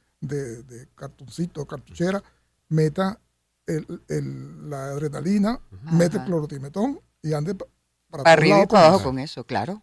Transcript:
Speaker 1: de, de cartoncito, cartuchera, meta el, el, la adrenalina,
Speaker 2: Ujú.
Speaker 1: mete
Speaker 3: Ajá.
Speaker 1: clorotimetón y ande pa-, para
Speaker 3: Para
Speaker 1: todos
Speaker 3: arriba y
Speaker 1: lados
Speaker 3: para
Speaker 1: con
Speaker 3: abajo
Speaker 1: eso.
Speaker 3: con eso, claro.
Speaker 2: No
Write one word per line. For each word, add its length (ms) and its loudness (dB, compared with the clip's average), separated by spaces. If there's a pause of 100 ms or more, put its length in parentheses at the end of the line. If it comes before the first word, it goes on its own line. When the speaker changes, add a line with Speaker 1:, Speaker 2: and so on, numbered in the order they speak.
(200)
Speaker 1:
de, 440 -10
de 320 -20
cartoncito, 680 -12
cartuchera, 560 -6 (500)
meta 500 0 (460)
el, 420 -8
el, 600 -8
la 160 -10
adrenalina, 760 -2 (100)
Speaker 2:
Ujú. 260 -6
Speaker 1:
mete 200 2
Speaker 3:
Ajá. 100 -6
Speaker 1:
clorotimetón 720 -4 (220)
y 120 -4
ande 200 -4
pa-, 120 -12 (420)
para 140 -10
Speaker 3:
Para 140 8
Speaker 1:
todos 20 2
Speaker 3:
arriba 180 6
y 40 8
Speaker 1:
lados 80 4
Speaker 3:
para 0 -
Speaker 1:
con 180 6
Speaker 3:
abajo 140 8
Speaker 1:
eso. 100 -4
Speaker 3:
con 80 -4
eso, 260 -10
claro. 300 -4
Speaker 2:
No 80 -16